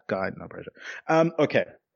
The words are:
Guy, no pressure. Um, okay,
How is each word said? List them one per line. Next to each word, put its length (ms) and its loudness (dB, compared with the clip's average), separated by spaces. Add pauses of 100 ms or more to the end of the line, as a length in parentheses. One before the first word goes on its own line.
Guy, 280 -2
no 120 -14
pressure. 240 -16 (360)
Um, 300 4
okay, 260 4 (320)